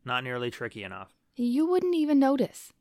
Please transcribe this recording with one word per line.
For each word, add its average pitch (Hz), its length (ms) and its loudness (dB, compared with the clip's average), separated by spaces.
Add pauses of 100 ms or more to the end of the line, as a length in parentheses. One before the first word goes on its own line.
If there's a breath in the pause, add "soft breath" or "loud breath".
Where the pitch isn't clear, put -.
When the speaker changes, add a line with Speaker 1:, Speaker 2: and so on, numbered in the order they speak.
Speaker 1:
Not 123 200 -4
nearly 123 260 -4
tricky 113 340 -10
enough. 95 300 -14 (220)
Speaker 2:
You 247 320 0
wouldn't 359 280 2
even 302 220 2
notice. 269 640 2